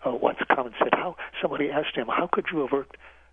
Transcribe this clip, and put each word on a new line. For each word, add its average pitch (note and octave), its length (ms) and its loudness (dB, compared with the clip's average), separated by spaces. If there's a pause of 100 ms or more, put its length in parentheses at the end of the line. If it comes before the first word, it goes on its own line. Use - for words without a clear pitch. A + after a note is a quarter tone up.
uh, B2+ 60 2
once - 260 2 (160)
commented B2 380 0
how, - 240 0 (240)
somebody D3 300 0
asked - 260 -2
him, B2 120 -2
"How - 220 2
could - 220 2
you D#3+ 80 0
have C3 120 0
worked C#3 240 -2 (360)